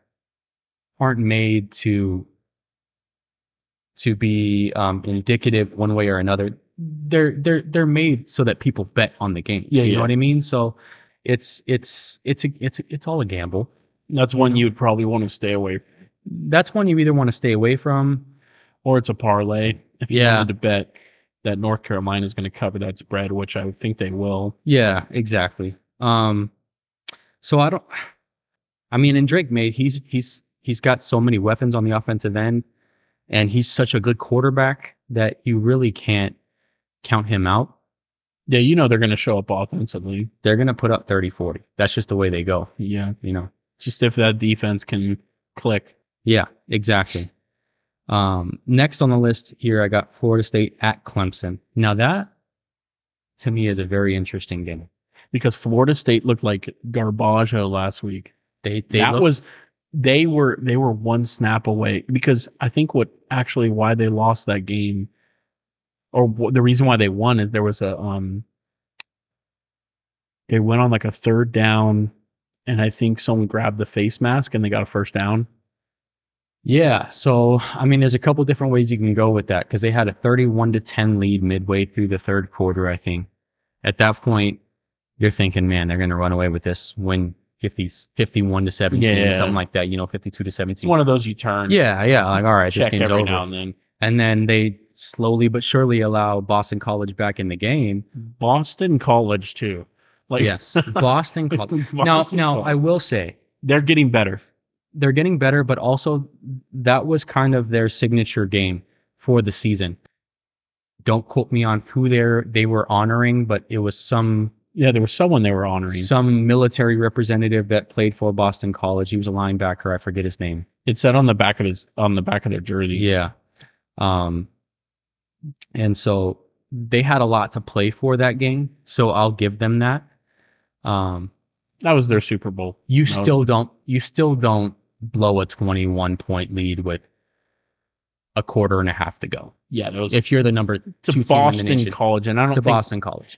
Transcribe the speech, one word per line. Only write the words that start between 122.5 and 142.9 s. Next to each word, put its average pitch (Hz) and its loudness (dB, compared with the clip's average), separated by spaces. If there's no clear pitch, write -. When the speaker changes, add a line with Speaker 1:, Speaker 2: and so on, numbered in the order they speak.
Speaker 2:
their 98 -6
jerseys. 95 -4
Speaker 1:
Yeah. 87 0
Um, 90 -2
and 107 0
so 95 -2
they 120 -2
had 139 2
a 120 2
lot 110 0
to 110 -8
play 104 -2
for 131 -2
that 127 0
game. 135 -2
So 117 0
I'll 107 2
give 104 -2
them 117 0
that. 127 0
Um, 92 -4
Speaker 2:
That 165 2
was 131 4
their 107 2
Super 107 -6
Bowl. 92 -10
Speaker 1:
you 139 4
Speaker 2:
No. 143 2
Speaker 1:
still 139 4
don't, 117 0
you 127 -2
still 151 0
don't 107 0
blow 107 0
a 92 -2
twenty-one 92 -2
point 92 -6
lead 92 -2
with 87 -6
a 107 -4
quarter 98 2
and 92 2
a 87 -2
half 82 -4
to - -10
go. - -12
Speaker 2:
Yeah, 107 -6
that 98 -10
was 104 -4
Speaker 1:
If 117 2
you're 131 4
the 117 4
number 107 0
Speaker 2:
to - -10
Speaker 1:
two - -2
team 135 2
in 113 -2
the 143 6
Speaker 2:
Boston 127 4
Speaker 1:
nation. 110 0
Speaker 2:
College, 110 0
and 113 -2
I 131 4
don't 139 0
Speaker 1:
To 131 0
Speaker 2:
think, 120 2
Speaker 1:
Boston 107 -2